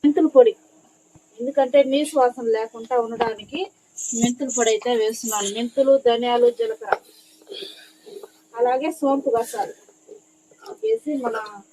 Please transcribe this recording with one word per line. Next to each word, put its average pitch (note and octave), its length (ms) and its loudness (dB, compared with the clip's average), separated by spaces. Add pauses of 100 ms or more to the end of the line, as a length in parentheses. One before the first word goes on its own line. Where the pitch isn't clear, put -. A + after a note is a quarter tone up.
మెంతుల D4 340 4
పొడి, A#3+ 180 6 (840)
ఎందుకంటే C4+ 380 2 (140)
నీసు D4+ 280 0
వాసన B3 260 0 (120)
లేకుండా A3+ 380 -6 (100)
ఉండడానికి A3+ 540 -4 (640)
మెంతుల B3 340 -2
పొడి A3+ 160 2
అయితే G#3+ 180 -2 (120)
వేస్తున్నాను. G#3+ 540 -4
మెంతులు, C4 360 2 (140)
ధనియాలు, A#3+ 420 2 (100)
జీలకర్ర, A3 380 -2 (1600)
అలాగే B3+ 300 0 (100)
సోంపు C#4 380 0
గసాలు - 380 -4 (1080)
వేసి A4 300 -2 (120)
మన A#3 120 -4 (360)